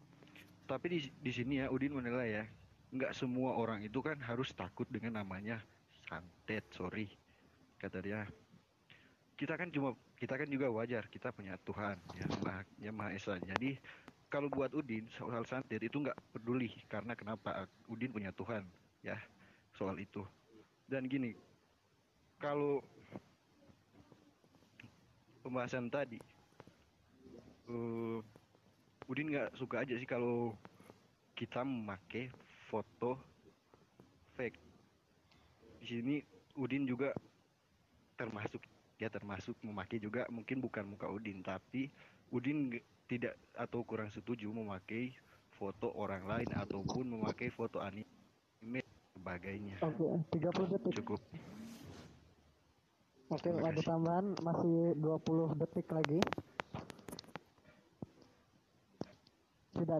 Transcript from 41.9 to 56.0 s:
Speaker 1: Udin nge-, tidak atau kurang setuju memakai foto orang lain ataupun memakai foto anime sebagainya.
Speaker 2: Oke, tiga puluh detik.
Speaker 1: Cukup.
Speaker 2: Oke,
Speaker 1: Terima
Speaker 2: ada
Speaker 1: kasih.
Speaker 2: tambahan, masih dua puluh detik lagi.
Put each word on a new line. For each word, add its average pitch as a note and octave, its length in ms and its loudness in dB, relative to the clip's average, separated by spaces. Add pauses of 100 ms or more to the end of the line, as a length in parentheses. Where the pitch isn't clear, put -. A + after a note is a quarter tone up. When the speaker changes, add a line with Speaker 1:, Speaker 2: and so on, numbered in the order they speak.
Speaker 1:
Udin C3+ 400 2
nge-, A#2+ 160 -4 (240)
tidak A#2+ 320 0 (160)
atau A#2+ 320 -2
kurang A2 240 -2
setuju A2 400 -2
memakai A2+ 640 -2 (400)
foto G2+ 400 0
orang F#2+ 320 0
lain A#2 240 2
ataupun G#2 560 0
memakai A2+ 400 -2
foto - 320 -2
anime - 1040 -8 (320)
sebagainya. F#2+ 640 -6
Speaker 2:
Oke, D#3+ 400 4 (160)
tiga E3+ 160 2
puluh F#3 240 4
detik. F#3+ 240 2
Speaker 1:
Cukup. G#3 220 -2 (2000)
Speaker 2:
Oke, E3 160 2
Speaker 1:
Terima E3 240 4
Speaker 2:
ada D3+ 80 2
Speaker 1:
kasih. D#3+ 80 2
Speaker 2:
tambahan, E3+ 380 6 (180)
masih E3+ 320 6 (240)
dua D#3 160 6
puluh D#3+ 400 6
detik D#3+ 320 2
lagi. D#3+ 320 6 (3500)